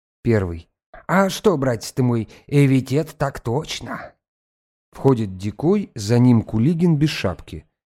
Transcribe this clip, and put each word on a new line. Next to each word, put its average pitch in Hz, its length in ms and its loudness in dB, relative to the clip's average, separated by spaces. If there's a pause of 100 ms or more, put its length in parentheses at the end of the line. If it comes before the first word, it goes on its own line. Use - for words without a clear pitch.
(220)
Первый. 95 480 0 (420)
"А 190 160 4
что, 185 280 0
братец 131 340 -2
ты 131 140 0
мой, 117 240 0 (180)
э, 143 200 4
ведь 131 260 2
это 156 240 -2
так 139 240 -6
точно". - 720 -8 (800)
Входит 110 440 0
Дикой, 147 600 -2
за 110 240 2
ним 120 220 6
Кулигин 160 560 0
без 151 120 2
шапки. - 560 -8 (220)